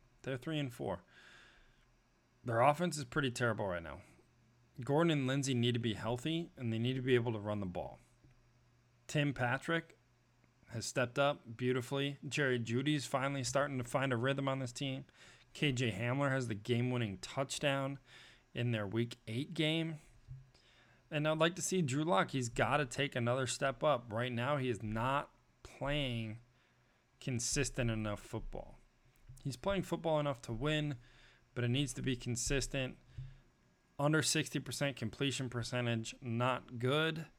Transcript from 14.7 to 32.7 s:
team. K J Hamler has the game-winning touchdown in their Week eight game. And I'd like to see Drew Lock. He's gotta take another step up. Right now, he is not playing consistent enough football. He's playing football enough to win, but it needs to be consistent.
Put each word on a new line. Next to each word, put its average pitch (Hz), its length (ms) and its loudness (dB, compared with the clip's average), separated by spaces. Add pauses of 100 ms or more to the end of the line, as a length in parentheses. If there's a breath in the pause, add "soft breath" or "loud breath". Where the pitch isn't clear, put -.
team. 135 320 -6 (480 loud breath)
K 147 180 2
J 123 200 2
Hamler 123 380 0
has 131 200 0
the 107 60 -2
game-winning 117 680 0
touchdown 139 800 -2 (540 loud breath)
in 120 180 0
their 107 140 0
Week 117 300 -2 (120)
eight 127 260 -4
game. 160 420 0 (1120 soft breath)
And 151 160 2
I'd 156 120 4
like 170 180 4
to 175 60 -6
see 185 200 2
Drew 143 220 2
Lock. 185 280 4
He's 123 180 0
gotta 135 360 2
take 139 300 -2
another 123 320 2
step 135 340 -2
up. 127 300 2
Right 120 200 0
now, 127 260 0
he 127 120 0
is 107 140 -2
not 117 460 0 (340)
playing 123 760 -4 (840 soft breath)
consistent 127 680 0
enough 107 300 -2
football. - 580 -10 (680)
He's 131 100 -4
playing 196 280 0
football 165 360 0
enough 143 240 0
to 120 80 -10
win, 147 440 0 (600 loud breath)
but 120 80 0
it 120 60 2
needs 135 240 0
to 127 80 -6
be 123 160 0
consistent. 127 800 -2 (1000 loud breath)